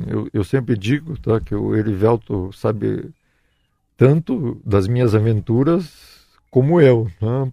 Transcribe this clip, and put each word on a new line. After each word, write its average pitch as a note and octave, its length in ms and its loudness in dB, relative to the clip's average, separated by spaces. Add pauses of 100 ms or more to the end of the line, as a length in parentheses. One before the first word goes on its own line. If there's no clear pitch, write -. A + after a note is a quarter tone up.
eu, A2 260 -6
eu G2+ 120 -2
sempre A#2+ 340 -2
digo, D3 420 -4
tá, A2+ 220 -2
que - 140 -8
o G#2 200 -2
Erivelto G#2+ 760 -2
sabe G#2+ 560 -4 (880)
tanto C#3 680 2
das G2+ 240 0
minhas A#2+ 280 2
aventuras A#2 1000 0 (340)
como D3 300 2
eu, A#2 320 4 (100)
né? B2+ 300 -4